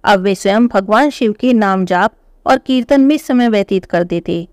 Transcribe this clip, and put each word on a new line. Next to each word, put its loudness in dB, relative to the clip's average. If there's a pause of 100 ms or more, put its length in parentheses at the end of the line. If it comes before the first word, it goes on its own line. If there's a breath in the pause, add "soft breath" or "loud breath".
अब 2
वे 0
स्वयं 0
भगवान 0
शिव -2
के 2
नाम 0
जाप -2 (340)
और 2
कीर्तन 0
में 2
समय 0
व्यतीत -2
कर -2
देते। -6